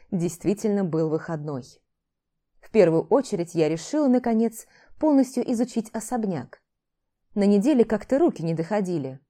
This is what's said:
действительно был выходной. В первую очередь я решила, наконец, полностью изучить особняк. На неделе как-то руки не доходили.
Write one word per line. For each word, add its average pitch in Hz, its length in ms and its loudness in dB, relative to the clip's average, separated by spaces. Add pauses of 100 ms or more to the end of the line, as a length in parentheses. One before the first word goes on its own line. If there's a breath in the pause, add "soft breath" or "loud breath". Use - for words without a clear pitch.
(100)
действительно 202 760 -2
был 160 240 -2
выходной. 151 560 -6 (960)
В - 100 -20
первую 165 340 4
очередь 196 500 -2
я 160 140 2
решила, 269 400 0
наконец, 233 580 0 (320 soft breath)
полностью 269 520 2
изучить 233 400 -4
особняк. 208 720 -6 (760)
На 202 80 2
неделе 220 380 4
как-то 220 340 -2
руки 330 240 2
не 165 100 -2
доходили. 165 760 -4